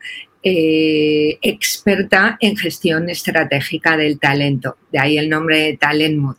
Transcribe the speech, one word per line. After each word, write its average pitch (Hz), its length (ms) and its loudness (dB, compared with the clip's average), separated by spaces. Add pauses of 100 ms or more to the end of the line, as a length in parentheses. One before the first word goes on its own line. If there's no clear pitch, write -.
(480)
eh, 156 920 2
experta 190 960 0
en 208 180 2
gestión 165 520 -2
estratégica 160 880 -2
del 151 220 0
talento. 139 580 0 (140)
De 143 80 -2
ahí 147 180 2
el 151 120 0
nombre 156 300 0
de 156 180 -2
Talenmo, 151 600 0